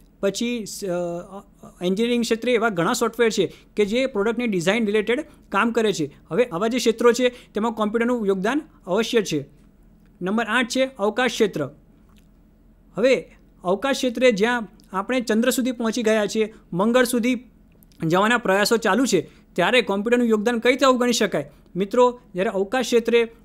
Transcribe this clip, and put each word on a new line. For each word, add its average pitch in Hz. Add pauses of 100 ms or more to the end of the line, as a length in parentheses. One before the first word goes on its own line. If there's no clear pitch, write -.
(200)
પછી 220
સ-, -
અ, 175 (400)
એન્જિનિયરિંગ 226
ક્ષેત્રે 226
એવા 226
ઘણા 180
સોફ્ટવેર 233
છે 185 (240)
કે 208
જે 240
પ્રોડક્ટની 226
ડિઝાઇન 202
રિલેટેડ 220 (240)
કામ 220
કરે 220
છે. 147 (120)
હવે 196
આવા 185
જે 247
ક્ષેત્રો 233
છે 247
તેમાં 226
કોમ્પ્યુટરનું 226
યોગદાન 202 (240)
અવશ્ય 220
છે. 147 (760)
નંબર 220
આઠ 233
છે 262
અવકાશ 214
ક્ષેત્ર. 202 (1200)
હવે 220 (340)
અવકાશ 214
ક્ષેત્રે 247
જ્યાં 220 (240)
આપણે 220
ચંદ્ર 233
સુધી 254
પહોંચી 240
ગયા 214
છીએ, 214 (180)
મંગળ 233
સુધી 247 (720)
જવાના 202
પ્રયાસો 196
ચાલુ 214
છે, 170 (220)
ત્યારે 208
કોમ્પ્યુટરનું 233
યોગદાન 220
કઈ 247
રીતે 277
અવગણી 247
શકાય? 185 (260)
મિત્રો, 240 (140)
જ્યારે 190
અવકાશ 214
ક્ષેત્રે, 233 (120)